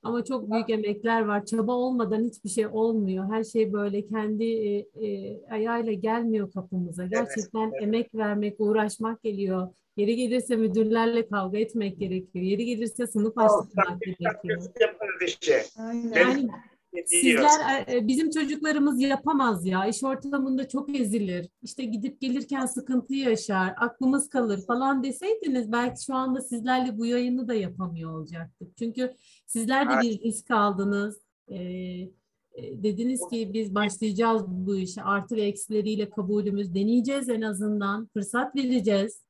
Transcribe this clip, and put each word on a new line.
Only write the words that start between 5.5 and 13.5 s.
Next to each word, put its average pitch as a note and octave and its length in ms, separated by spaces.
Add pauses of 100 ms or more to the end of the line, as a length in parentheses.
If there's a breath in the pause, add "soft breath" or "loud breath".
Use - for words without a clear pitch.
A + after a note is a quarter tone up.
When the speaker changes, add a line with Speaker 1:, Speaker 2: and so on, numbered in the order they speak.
Speaker 1:
ayağıyla A3+ 420
gelmiyor G#3+ 580
kapımıza. F3+ 520
Speaker 2:
Evet, F#3 80
Speaker 1:
Gerçekten A3 600
Speaker 2:
evet. G#3+ 120
Speaker 1:
emek A3+ 320
vermek, G#3 440
uğraşmak A3 640
geliyor. F#3+ 500 (240 soft breath)
Yeri G#3 180
gelirse B3 400
müdürlerle A3 720
kavga G3 300
etmek G#3+ 420
gerekiyor. F#3 460
Yeri G3+ 200
gelirse A#3 420
sınıf A3 300
Speaker 2:
Oh, A#3 60
Speaker 1:
açtırmak G#3 440